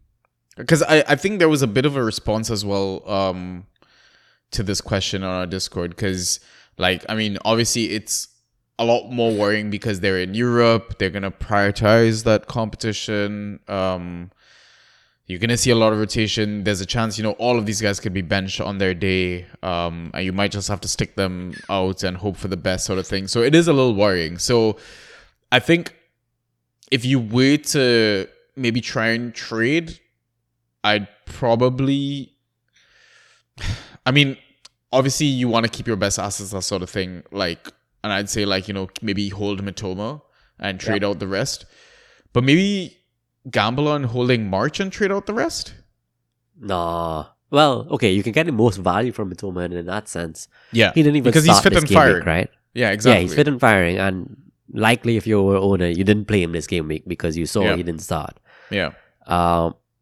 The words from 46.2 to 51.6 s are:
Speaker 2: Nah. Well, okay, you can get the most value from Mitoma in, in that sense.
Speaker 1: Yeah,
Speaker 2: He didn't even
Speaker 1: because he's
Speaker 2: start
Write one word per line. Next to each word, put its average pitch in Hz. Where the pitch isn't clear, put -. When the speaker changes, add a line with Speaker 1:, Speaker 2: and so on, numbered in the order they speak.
Speaker 2:
Nah. 85
Well, 143
okay, 120
you 98
can 113
get 160
the 160
most 110
value 98
from 101
Mitoma 90
in, 87
in 85
that 98
sense. 85
Speaker 1:
Yeah, 110
Speaker 2:
He 160
didn't 147
even 123
Speaker 1:
because 151
he's 165
Speaker 2:
start 196